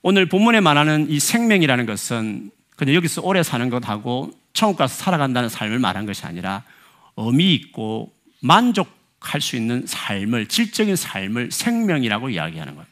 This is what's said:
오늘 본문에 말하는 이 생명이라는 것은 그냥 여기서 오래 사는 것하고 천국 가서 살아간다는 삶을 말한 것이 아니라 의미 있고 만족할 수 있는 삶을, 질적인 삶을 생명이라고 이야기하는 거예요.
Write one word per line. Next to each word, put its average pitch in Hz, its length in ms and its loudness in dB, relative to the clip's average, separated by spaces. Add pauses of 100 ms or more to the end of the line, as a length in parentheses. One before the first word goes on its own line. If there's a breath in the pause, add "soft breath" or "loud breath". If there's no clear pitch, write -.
오늘 233 260 4
본문에 220 340 4
말하는 151 500 4
이 147 80 2
생명이라는 170 680 2
것은 107 640 -6 (260)
그냥 143 200 0
여기서 170 260 0
오래 180 220 0
사는 123 260 -2
것하고 117 640 -6 (220)
천국 208 240 0
가서 135 180 0
살아간다는 131 540 0
삶을 110 280 -4
말한 101 300 -2
것이 98 180 -8
아니라 92 380 -8 (540 soft breath)
의미 135 360 2
있고 110 640 -6 (260)
만족할 190 1000 0
수 - 140 -6
있는 120 320 -2
삶을, 107 600 -4
질적인 214 480 0
삶을 107 560 -4
생명이라고 139 800 0
이야기하는 80 460 -6
거예요. 65 160 -20